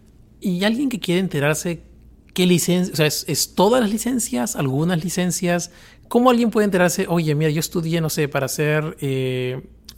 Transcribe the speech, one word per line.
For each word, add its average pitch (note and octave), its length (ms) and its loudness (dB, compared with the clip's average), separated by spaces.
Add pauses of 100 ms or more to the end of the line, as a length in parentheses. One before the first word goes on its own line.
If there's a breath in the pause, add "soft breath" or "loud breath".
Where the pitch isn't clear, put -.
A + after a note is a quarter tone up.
(400)
Y F#3 240 -2
alguien A#3 240 0
que A3+ 120 -6
quiere F3 200 0
enterarse D#3 640 -2 (520)
qué F3+ 120 2
licencia, F3+ 460 2
o - 40 -8
sea, D#3 100 4
¿es, - 220 -4
es - 260 -2
todas A3 260 4
las G3+ 100 0
licencias, A#3+ 680 -4
algunas D#3 460 0
licencias? F3 680 -2 (360 loud breath)
¿Cómo B3 220 4
alguien A#3 200 4
puede G#3 140 2
enterarse? F#3 440 2
"Oye, E3 260 2
mira, D#3 160 2
yo D#3 100 0
estudié, E3 400 -2
no D#3 100 -2
sé, D3+ 180 -2
para C3+ 200 -2
ser, D3+ 520 -2
eh, C3 600 -4 (380)